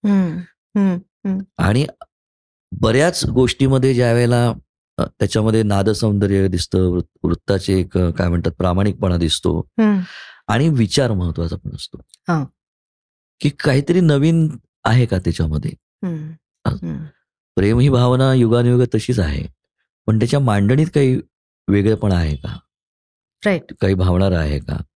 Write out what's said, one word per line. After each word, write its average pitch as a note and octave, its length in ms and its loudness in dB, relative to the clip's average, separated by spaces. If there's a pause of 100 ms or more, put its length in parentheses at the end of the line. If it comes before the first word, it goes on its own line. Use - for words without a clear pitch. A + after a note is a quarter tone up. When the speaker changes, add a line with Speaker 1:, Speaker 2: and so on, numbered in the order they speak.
Speaker 1:
हम्म, F#3+ 320 0 (420)
हम्म, F#3+ 180 0 (320)
हम्म. F#3+ 100 -2 (180)
Speaker 2:
आणि A2+ 280 0 (840)
बऱ्याच C3 540 2
गोष्टीमध्ये C3 680 2
ज्या A#2+ 200 2
वेळेला, A#2+ 400 2 (440)
अ, - 60 -2
त्याच्यामध्ये A2 600 0
नादसौंदर्य G2+ 840 2
दिसतं, F#2 320 -2
वृत-, F2+ 440 -2
वृत्ताचे F#2 560 0
एक, F2+ 180 -4
अ, F2+ 120 2
काय F2 200 -2
म्हणतात, F2 220 -2
प्रामाणिकपणा F#2 680 0
दिसतो E2+ 420 -2
Speaker 1:
हम्म. G#3 400 -2 (480)
Speaker 2:
आणि C#3+ 220 0
विचार B2 420 0
महत्वाचा E2+ 440 -4
पण - 200 -12
असतो. - 220 -16 (300)
Speaker 1:
हा. D#3 180 -2 (920)
Speaker 2:
की D3 100 0
काहीतरी D3 500 0
नवीन D#3 580 2 (260)
आहे A#2+ 220 4
का G2+ 120 -2
त्याच्यामध्ये? D#2 540 -2 (320)
Speaker 1:
हम्म, D#3+ 280 -8 (340)
Speaker 2:
अ, - 40 -2
Speaker 1:
हम्म. D#3+ 340 -8 (520)
Speaker 2:
प्रेम G#2 240 2
ही C3+ 100 4
भावना B2+ 440 2
युगानुयुग A#2+ 480 2 (140)
तशीच A2+ 240 -2
आहे, D2+ 280 -2 (580)
पण A2 140 0
त्याच्या A#2+ 200 0
मांडणीत A#2+ 560 2
काही C3 260 2 (460)
वेगळेपण G2+ 440 2
आहे E2 240 0
का? - 240 -12 (840)
Speaker 1:
राईट. F#3+ 360 -4
Speaker 2:
काही G2 120 2
भावणार F#2 380 2
आहे D#2 280 -2
का? - 180 -8 (200)